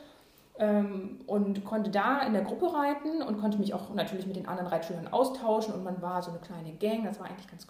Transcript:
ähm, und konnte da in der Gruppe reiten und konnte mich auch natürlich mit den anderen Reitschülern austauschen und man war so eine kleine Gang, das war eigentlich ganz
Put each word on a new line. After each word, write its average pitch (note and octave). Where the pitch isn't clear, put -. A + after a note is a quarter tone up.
ähm, G3+
und G3+
konnte G#3+
da A3+
in A3
der F#3+
Gruppe A#3
reiten D4
und G#3
konnte G#3
mich -
auch -
natürlich F#3
mit F#3
den F3
anderen F3+
Reitschülern E3
austauschen A3
und F#3
man F3+
war F3+
so F3
eine E3+
kleine D#3+
Gang, A3
das G3
war F#3
eigentlich -
ganz -